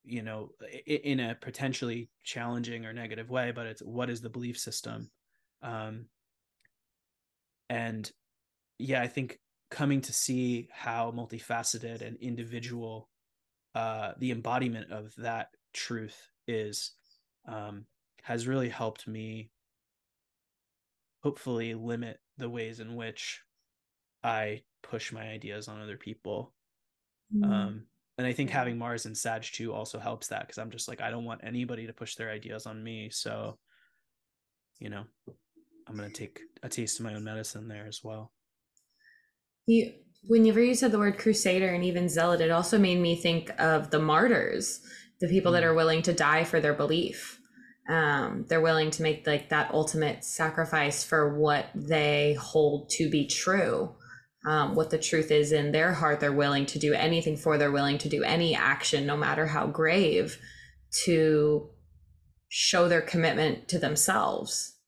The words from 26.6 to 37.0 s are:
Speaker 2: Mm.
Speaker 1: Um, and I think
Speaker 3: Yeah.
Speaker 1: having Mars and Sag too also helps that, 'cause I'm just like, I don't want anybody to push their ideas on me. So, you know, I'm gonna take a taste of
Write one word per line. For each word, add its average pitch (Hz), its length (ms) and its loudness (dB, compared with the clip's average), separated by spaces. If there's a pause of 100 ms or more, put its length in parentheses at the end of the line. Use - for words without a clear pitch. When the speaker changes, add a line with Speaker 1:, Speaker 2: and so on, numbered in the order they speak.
Speaker 2:
Mm. 208 100 4
Speaker 1:
Um, 110 420 -2 (300)
and 127 100 -2
I 127 60 0
think 135 180 -2
Speaker 3:
Yeah. 143 80 0
Speaker 1:
having 120 200 -2
Mars 117 280 -8
and 110 100 -10
Sag 113 260 -6
too 113 300 -8
also 107 260 -10
helps 110 300 -8
that, 107 200 -8
'cause - 100 -14
I'm 113 120 -10
just 113 180 -10
like, 117 120 -14
I 113 100 -6
don't 117 140 -8
want 117 200 -12
anybody 120 420 -6
to 113 60 -14
push - 240 -14
their 113 140 -10
ideas 107 360 -12
on 110 160 -12
me. 110 280 -12
So, 110 480 -8 (1200)
you 107 120 -14
know, 104 160 -12 (800)
I'm 107 100 -14
gonna 101 140 -10
take - 300 -14 (220)
a 117 60 -12
taste - 300 -6
of 117 60 -8